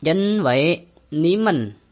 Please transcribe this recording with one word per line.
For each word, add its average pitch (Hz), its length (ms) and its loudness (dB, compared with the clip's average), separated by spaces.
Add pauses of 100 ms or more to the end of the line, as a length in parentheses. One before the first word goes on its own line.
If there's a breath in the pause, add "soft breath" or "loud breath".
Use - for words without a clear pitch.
dân 196 400 0
vậy, 147 440 0 (260)
ní 170 260 0
mình. 165 340 0 (200)